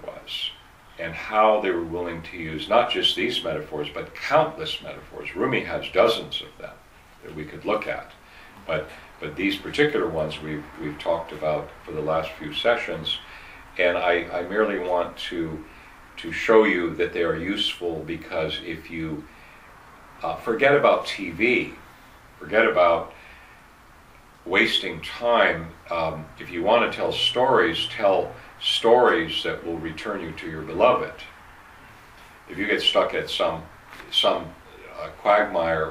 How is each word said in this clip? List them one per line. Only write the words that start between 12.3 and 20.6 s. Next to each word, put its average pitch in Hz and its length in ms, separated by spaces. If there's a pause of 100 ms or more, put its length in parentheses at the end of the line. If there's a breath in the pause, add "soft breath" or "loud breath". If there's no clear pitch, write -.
few 76 220
sessions, 82 640 (600 loud breath)
and 87 200
I, 87 340
I 87 100
merely 101 360
want 87 380
to, 80 480 (540 loud breath)
to 165 120
show 110 340
you 87 320
that 85 160
they 87 100
are 80 120
useful 87 720
because 80 580
if 82 260
you, 80 340 (1000 loud breath)
uh, - 140
forget 131 400